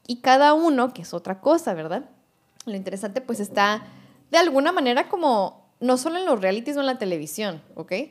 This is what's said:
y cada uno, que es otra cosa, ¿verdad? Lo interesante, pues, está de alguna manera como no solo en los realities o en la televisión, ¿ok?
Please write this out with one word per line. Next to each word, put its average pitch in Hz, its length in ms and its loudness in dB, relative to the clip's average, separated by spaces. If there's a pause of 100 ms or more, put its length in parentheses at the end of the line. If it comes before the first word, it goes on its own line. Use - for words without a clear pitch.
y 240 140 -8
cada 269 320 6
uno, 285 400 2
que - 100 -16
es - 120 -12
otra 185 260 -8
cosa, 302 320 2
¿verdad? 170 320 -6 (600)
Lo 214 100 -8
interesante, 196 460 -8
pues, 226 180 -6
está 202 420 0 (480)
de 302 80 2
alguna 311 340 2
manera 294 360 0
como 269 580 0 (140)
no 254 160 2
solo 330 220 -4
en 370 80 -4
los 254 140 2
realities 226 360 -2
o 285 40 -2
en 277 60 0
la 254 120 -2
televisión, 180 640 -6 (140)
¿ok? 160 160 -14 (180)